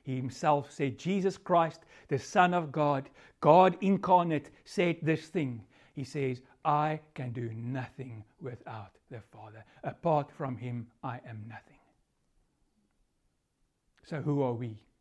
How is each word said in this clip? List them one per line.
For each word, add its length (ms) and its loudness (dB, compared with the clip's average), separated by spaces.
He 140 -6
himself 560 0
said, 260 -4
Jesus 400 -2
Christ, 460 0
the 100 0
Son 340 2
of 200 0
God, 360 0
God 400 8
incarnate, 720 2
said 380 0
this 260 0
thing. 360 -4
He 100 -8
says, 380 -6
"I 360 0
can 160 -8
do 240 -6
nothing 680 -10
without 480 -12
the 100 -14
Father. 320 -20
Apart 480 -2
from 240 -8
him, 320 -8
I 240 -8
am 220 -14
nothing." 300 -20
So 160 -8
who 220 -2
are 100 -2
we 240 -8